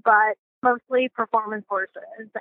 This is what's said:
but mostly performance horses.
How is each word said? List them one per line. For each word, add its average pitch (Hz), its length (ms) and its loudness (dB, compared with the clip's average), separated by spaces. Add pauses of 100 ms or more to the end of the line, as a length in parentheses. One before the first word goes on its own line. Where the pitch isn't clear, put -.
but 214 320 4 (260)
mostly 247 480 0
performance 214 600 -4
horses. 208 600 -8 (120)